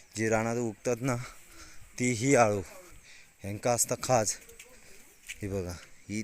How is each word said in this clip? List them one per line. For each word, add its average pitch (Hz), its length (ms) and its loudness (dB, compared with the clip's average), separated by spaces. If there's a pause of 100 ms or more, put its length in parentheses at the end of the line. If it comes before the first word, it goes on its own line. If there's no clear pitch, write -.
(160)
जी 110 140 0
रानात 113 280 2
उगतात 120 440 -2
ना 127 140 0 (840)
ती 123 120 2
ही 127 240 4
अळू, 107 260 6 (760)
ह्यांका 104 320 -2
असता 117 320 2
खाज. 117 320 4 (1040)
ही 104 60 -6
बघा, 92 260 -4 (360)
ही, 107 140 -4